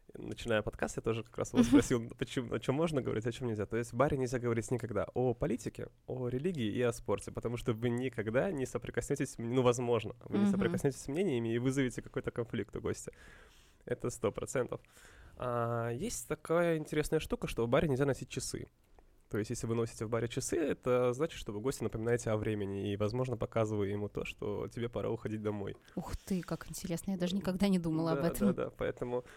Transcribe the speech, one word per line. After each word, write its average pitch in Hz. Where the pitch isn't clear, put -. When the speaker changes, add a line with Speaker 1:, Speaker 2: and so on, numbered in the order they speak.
Speaker 1:
начиная 110
подкаст, -
я -
тоже 113
как -
раз -
вас 240
Speaker 2:
<laughs> 262
Speaker 1:
спросил, 120
почему, 123
о 113
чем 127
можно 156
говорить, 113
о 120
чем 127
нельзя. 104
То 113
есть 117
в 117
баре 143
нельзя 123
говорить 117
никогда 110
о 127
политике, 147
о 127
религии 127
и 120
о 120
спорте, -
потому 117
что 120
вы 113
никогда 120
не 131
соприкоснетесь, 123
ну, 120
возможно, 120
вы -
не 202
Speaker 2:
Мгм. 202
Speaker 1:
соприкоснетесь 180
с -
мнениями 135
и 120
вызовете 131
какой-то -
конфликт 113
у -
гостя. -
Это 120
сто 104
процентов. -
А, 120
есть 156
такая 165
интересная 151
штука, -
что 117
в -
баре 156
нельзя 135
носить 131
часы. -
То 113
есть, 107
если 120
вы 117
носите 117
в -
баре 117
часы, -
это 127
значит, 143
что -
вы 104
гостю 131
напоминаете 113
о 107
времени 101
и, 101
возможно, 120
показывая 110
ему 104
то, -
что 104
тебе 117
пора 110
уходить 110
домой. 104
Speaker 2:
Ух -
ты, 185
как -
интересно, 170
я 185
даже 180
никогда 190
не 185
думала 160
Speaker 1:
Да, 143
Speaker 2:
об -
этом. 190
Speaker 1:
да, -
да, -
поэтому, 123